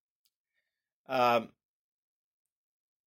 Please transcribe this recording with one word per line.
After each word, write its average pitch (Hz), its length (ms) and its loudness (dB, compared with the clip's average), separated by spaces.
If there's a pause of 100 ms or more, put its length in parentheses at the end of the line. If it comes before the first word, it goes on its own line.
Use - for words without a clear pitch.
(1080)
Um, 123 400 0 (1600)